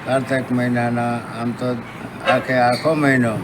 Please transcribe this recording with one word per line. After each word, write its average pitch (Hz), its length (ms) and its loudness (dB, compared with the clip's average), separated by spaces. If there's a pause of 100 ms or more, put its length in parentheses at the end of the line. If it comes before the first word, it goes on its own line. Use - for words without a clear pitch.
કારતક 127 460 0
મહિનાના, 120 640 0 (260)
આમ 117 120 -2
તો 123 160 -4 (640)
આખે 127 260 0
આખો 123 360 2
મહિનો 131 380 4 (120)